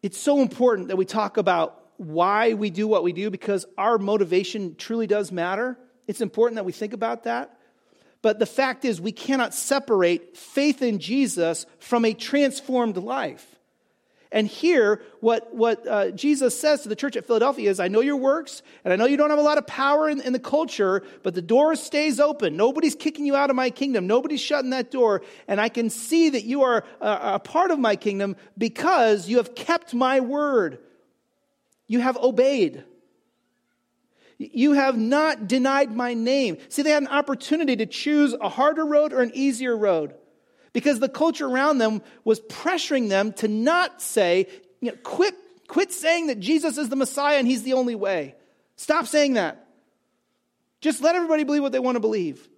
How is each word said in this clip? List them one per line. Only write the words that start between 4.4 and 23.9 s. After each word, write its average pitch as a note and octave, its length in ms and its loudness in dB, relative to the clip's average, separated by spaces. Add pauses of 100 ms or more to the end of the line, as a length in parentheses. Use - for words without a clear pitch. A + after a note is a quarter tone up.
truly A3+ 320 -4
does G#3 240 0
matter. G3 480 -4 (300)
It's G#3 120 -6
important A3+ 360 0
that G#3 80 -6
we F3+ 80 -6
think G#3 220 -8
about A3+ 300 -6
that. A#3 300 -6 (680)
But G#3+ 200 2
the A3 60 2
fact C4 380 -2
is, G#3 160 -2
we G#3+ 120 -6
cannot C4 420 -2
separate F#3+ 840 0
faith - 460 0
in A3+ 160 0
Jesus E3+ 680 -2 (120)
from A#3 260 0
a A3 100 2
transformed C4 840 -2
life. G3+ 500 -8 (840)
And G#3+ 160 0
here, A#3 540 2 (180)
what, A3+ 340 0
what, A3+ 320 0
uh, G3+ 240 0
Jesus C4+ 480 0
says D4+ 240 0
to G#3+ 60 -14
the G#3+ 80 -4
church C#4 200 -6
at - 120 -8
Philadelphia A#3 420 2
is, F#3+ 80 -2
"I F3+ 80 0
know G#3 140 2
your C#4 160 0
works, C4+ 460 -2 (200)
and F#3 100 0
I F#3 40 2
know A3 100 2
you C#4+ 100 4
don't D4 140 2
have D4 80 2
a D4 40 4
lot D4+ 140 4
of D4 120 -2
power D4 400 2
in, D4 120 -4
in B3 120 -4
the B3+ 80 -2
culture, G3+ 640 -2 (180)
but F3 140 -4
the F#3 40 -4
door C4+ 360 4
stays D4 420 -2
open. C#4+ 380 0
Nobody's C4+ 400 2
kicking D4 280 -6
you C#4 120 0
out C#4 140 2
of B3+ 60 2
my B3+ 140 0
kingdom. A#3+ 380 -2